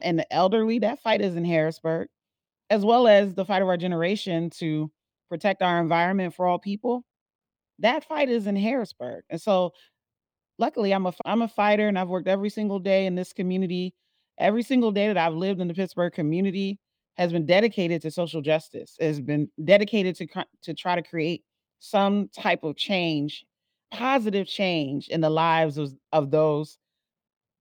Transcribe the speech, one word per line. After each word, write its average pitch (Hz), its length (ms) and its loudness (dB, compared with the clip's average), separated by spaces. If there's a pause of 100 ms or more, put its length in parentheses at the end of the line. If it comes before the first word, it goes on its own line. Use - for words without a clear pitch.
and 170 200 0
the - 120 -6
elderly. 220 460 2
That 220 240 -2
fight 220 180 2
is 190 140 -2
in 170 100 -4
Harrisburg, 165 640 0 (640)
as 202 140 2
well 233 240 6
as 202 260 6
the 185 100 -4
fight 196 160 0
of 190 80 0
our 180 80 2
generation 170 760 -2
to 156 400 -4 (380)
protect 190 340 -2
our 175 180 2
environment 170 540 0
for 180 120 0
all 180 140 2
people. 240 440 -4 (760)
That 254 240 2
fight 294 240 -2
is 233 180 -2
in 202 100 -2
Harrisburg. 196 760 -6
And 165 100 -8
so 185 320 0 (840)
luckily, 226 340 0
I'm 190 140 0
a 180 40 -2
f-, - 140 -10
I'm 220 180 0
a 226 60 -2
fighter, 208 400 2
and 196 100 0
I've 185 100 -2
worked 185 200 -4
every 196 220 0
single 202 280 -4
day 190 280 2
in 180 100 -2
this 180 160 -6
community. 185 640 -2 (440)
Every 214 240 2
single 240 300 2
day 202 160 2
that 196 100 0
I've 165 160 2
lived 180 260 -2
in 180 60 -4
the 170 80 -4
Pittsburgh 175 380 -2
community 190 680 -2 (380)
has 175 160 0
been 165 140 0
dedicated 175 560 2
to 156 100 -6
social 165 300 -4
justice. - 580 -4
It 165 60 0
has 151 140 -2
been 147 300 -2 (140)
dedicated 202 520 4
to 175 120 -10
cr-, 185 120 -10 (220)
to 165 120 -10
try 180 200 -4
to 170 80 -2
create 165 400 -4 (400)
some 202 540 0
type 180 260 -2
of 151 140 -4
change, 160 680 -2 (440)
positive 214 560 -2
change 160 640 -4
in 165 140 -2
the 156 80 2
lives 160 480 2
of, 143 140 -4 (200)
of 147 180 2
those 156 460 0 (840)